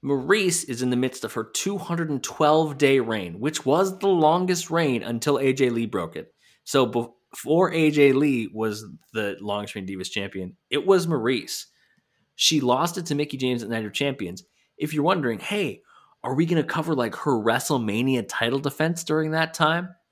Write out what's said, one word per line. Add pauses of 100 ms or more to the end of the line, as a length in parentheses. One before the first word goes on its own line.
Maryse
is
in
the
midst
of
her
two
hundred
and
twelve
day
reign,
which
was
the
longest
reign
until
A
J
Lee
broke
it. (300)
So
before
A
J
Lee
was (280)
the
longest
reign
Divas
champion, (140)
it
was
Maryse. (680)
She
lost
it
to
Mickie
James
at
Night
of
Champions. (340)
If
you're
wondering,
"Hey, (420)
are
we
gonna
cover,
like,
her
WrestleMania
title
defense
during
that
time?" (220)